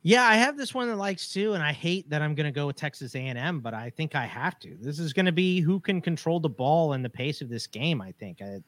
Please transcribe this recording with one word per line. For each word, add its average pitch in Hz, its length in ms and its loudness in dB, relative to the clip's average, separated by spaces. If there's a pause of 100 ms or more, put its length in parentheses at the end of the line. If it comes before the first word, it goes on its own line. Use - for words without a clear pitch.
Yeah, 233 220 8
I 220 100 8
have 269 200 4
this 269 180 -8
one 247 140 -2
that 226 80 -2
likes 196 380 -4
two, 208 200 0
and 170 100 0
I 147 100 2
hate 165 380 -2
that 151 100 0
I'm 151 140 0
gonna 147 160 0
go 143 160 -2
with 139 100 -6
Texas 139 380 -8
A 127 40 -4
and 131 180 -6
M, 156 220 -2
but 113 140 -6
I 113 160 -8
think 156 260 -6
I 127 100 0
have 123 340 -4
to. - 200 -18
This 143 200 -6
is 160 120 -4
gonna 185 220 4
be 185 260 4
who 175 220 4
can 190 200 0
control 165 380 0
the 156 80 0
ball 147 460 2
and 127 100 -2
the 123 60 -4
pace 143 320 -4
of 123 80 -10
this 117 180 -6
game, 143 320 0
I 95 140 -10
think. 98 280 -14
Uh, 98 260 -8